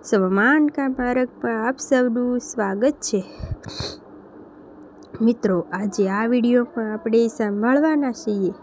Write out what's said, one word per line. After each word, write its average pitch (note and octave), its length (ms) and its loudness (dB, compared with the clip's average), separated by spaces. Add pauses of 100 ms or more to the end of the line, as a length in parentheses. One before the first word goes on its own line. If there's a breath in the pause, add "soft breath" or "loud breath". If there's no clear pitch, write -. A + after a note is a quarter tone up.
સ્વમાન G#3+ 640 4
કા C#4 200 -2
માર્ગ B3+ 420 -2 (120)
પર A#3+ 80 -4
આપ A3+ 280 -2
સૌનું B3 600 2
સ્વાગત G#3 520 -2
છે. G#3+ 320 -4 (2000 loud breath)
મિત્રો, G#3+ 520 2
આજે G3 360 -2
આ G#3 160 -2
વીડિયોમાં A#3 680 2
આપણે A3+ 340 2
સાંભળવાના B3 840 0
છીએ G3 520 -2